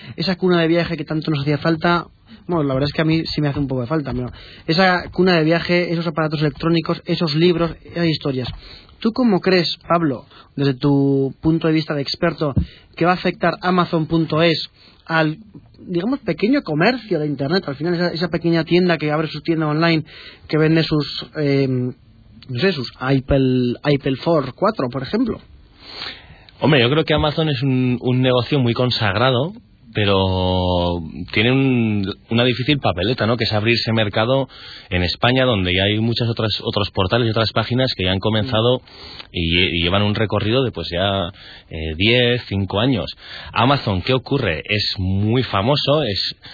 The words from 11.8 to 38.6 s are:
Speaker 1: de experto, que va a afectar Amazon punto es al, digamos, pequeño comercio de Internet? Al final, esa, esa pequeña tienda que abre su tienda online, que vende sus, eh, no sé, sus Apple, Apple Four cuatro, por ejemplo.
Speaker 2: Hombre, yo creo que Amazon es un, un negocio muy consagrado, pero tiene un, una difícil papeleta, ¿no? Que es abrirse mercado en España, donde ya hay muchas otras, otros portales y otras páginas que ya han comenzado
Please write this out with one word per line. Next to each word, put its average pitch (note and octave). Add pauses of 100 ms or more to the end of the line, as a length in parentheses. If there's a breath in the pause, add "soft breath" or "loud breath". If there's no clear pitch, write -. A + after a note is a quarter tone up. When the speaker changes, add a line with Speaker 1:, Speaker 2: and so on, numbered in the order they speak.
Speaker 1:
de C#3+
experto, D#3 (420 loud breath)
que E3
va F3
a F#3
afectar F3
Amazon F3
punto D#3+
es E3 (360 soft breath)
al, D#3 (420)
digamos, F#3+
pequeño A3
comercio F3+
de D3+
Internet? C#3+
Al C#3
final, D#3+
esa, F3
esa E3
pequeña E3
tienda E3+
que D3+
abre D#3
su D3+
tienda D#3+
online, D#3 (440 loud breath)
que D#3
vende D#3
sus, - (100)
eh, C#3
no B2+
sé, F#3+
sus C#3
Apple, B2+
Apple C#3+
Four C#3
cuatro, F3+
por C3
ejemplo. A3 (1200 loud breath)
Speaker 2:
Hombre, C3+
yo A#2
creo D#3
que D#3
Amazon D3+
es B2+
un, B2+
un B2+
negocio B2+
muy A#2+
consagrado, B2 (380)
pero F#2 (340)
tiene A2
un, A#2+ (240)
una A#2
difícil B2+
papeleta, G#2
¿no? A#2
Que A2
es G#2+
abrirse A2
mercado A2+ (420 loud breath)
en F2+
España, B2
donde F#2+
ya F#2
hay G#2+
muchas A#2
otras, A2
otros G#2
portales A2+
y A2+
otras A2
páginas B2
que F#2+
ya F#2
han F#2+
comenzado A2 (500 loud breath)